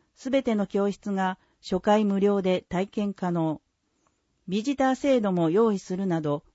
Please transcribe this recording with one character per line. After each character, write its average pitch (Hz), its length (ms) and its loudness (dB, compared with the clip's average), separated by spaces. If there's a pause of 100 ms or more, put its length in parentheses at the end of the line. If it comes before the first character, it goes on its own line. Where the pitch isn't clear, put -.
(140)
す - 160 -10
べ 269 120 2
て 233 120 -2
の 202 120 0
教 202 240 0
室 202 220 -8
が 190 260 -2 (220)
初 180 200 -4
回 214 240 4
無 196 160 0
料 202 220 2
で 185 260 0
体 185 200 -4
験 208 260 -6
可 180 160 -4
能。 160 300 -2 (880)
ビ 202 140 -2
ジ 262 140 -2
タ 262 160 2
ー - 20 2
制 262 260 2
度 202 100 0
も 170 200 2
用 214 220 4
意 190 60 -2
す - 180 -8
る 196 100 -4
な 165 140 0
ど、 147 220 -4 (120)